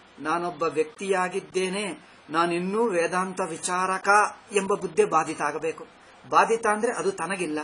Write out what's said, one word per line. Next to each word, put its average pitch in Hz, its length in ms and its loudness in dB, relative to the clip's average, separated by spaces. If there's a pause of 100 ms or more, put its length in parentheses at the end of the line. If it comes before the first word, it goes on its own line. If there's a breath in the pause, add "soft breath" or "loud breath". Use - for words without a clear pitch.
(200)
ನಾನೊಬ್ಬ 165 440 -4
ವ್ಯಕ್ತಿಯಾಗಿದ್ದೇನೆ, 185 1300 -2 (320 loud breath)
ನಾನಿನ್ನೂ 175 540 0
ವೇದಾಂತ 180 640 0
ವಿಚಾರಕ" 185 600 -2 (420)
ಎಂಬ 196 180 0 (120)
ಬುದ್ಧಿ 196 240 2
ಬಾಧಿತ 160 360 0
ಆಗಬೇಕು. 151 460 -4 (420 loud breath)
ಬಾಧಿತ 202 380 4
ಅಂದ್ರೆ 214 240 2
ಅದು 170 200 -2
ತನಗಿಲ್ಲ 170 520 -4